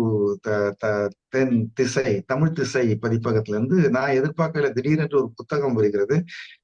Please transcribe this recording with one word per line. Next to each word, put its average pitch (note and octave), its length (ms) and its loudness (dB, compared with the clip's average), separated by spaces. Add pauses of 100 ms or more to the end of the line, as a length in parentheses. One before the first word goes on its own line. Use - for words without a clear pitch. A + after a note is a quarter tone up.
(420)
த-, G#2 360 0
த-, G#2 320 0 (180)
தென் B2 460 0
திசை, A#2+ 480 0
தமிழ் D#3+ 300 0
திசை B2 500 0
பதிப்பகத்துல A2+ 480 0
இருந்து C3 400 2
நான் C3 200 0
எதிர்பார்க்கல, D3+ 640 0
திடீரென்று C#3+ 460 0
ஒரு A#2+ 180 0
புத்தகம் C#3 380 -4
வருகிறது. G#2+ 500 2 (400)